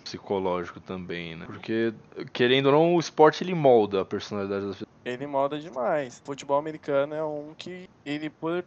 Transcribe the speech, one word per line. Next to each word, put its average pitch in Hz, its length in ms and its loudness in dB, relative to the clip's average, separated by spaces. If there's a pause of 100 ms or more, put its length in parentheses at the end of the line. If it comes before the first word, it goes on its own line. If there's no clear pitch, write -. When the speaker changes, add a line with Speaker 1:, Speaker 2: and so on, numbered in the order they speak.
Speaker 1:
psicológico 92 760 -4
também, 87 560 -10
né? 87 80 -14
Porque, 113 480 -2 (400)
querendo 131 340 4
ou 135 60 6
não, 165 240 6
o - 40 4
esporte, 156 440 6
ele 185 100 -4
molda 117 460 6
a 92 40 0
personalidade 98 600 -4
das 98 120 -6
pessoas. 110 100 -12 (180)
Speaker 2:
Ele 123 220 -8
molda 143 340 -2
demais. 165 640 -4
Futebol 139 340 -4
americano 151 560 -2
é 156 100 -4
um 151 300 -8
que, 180 300 -14 (220)
ele 151 240 -6
por 170 360 -6